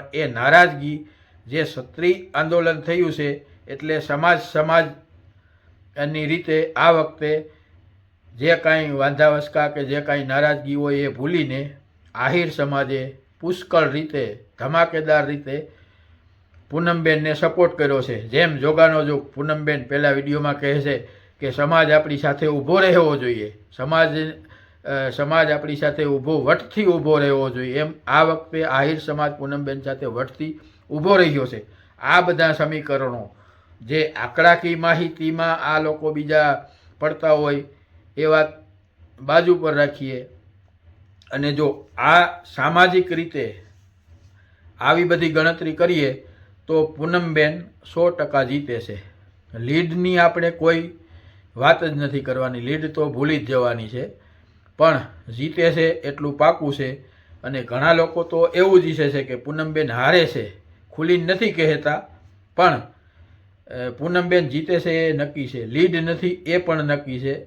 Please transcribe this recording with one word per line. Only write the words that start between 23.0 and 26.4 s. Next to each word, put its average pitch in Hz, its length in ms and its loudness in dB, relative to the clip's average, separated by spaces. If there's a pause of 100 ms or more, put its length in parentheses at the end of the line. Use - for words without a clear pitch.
જોઈએ, 113 400 -4 (180)
સમાજ, 156 340 2 (760)
અ, - 40 -8 (240)
સમાજ 151 380 4
આપણી 147 240 -2
સાથે 147 280 -2
ઊભો, 143 380 0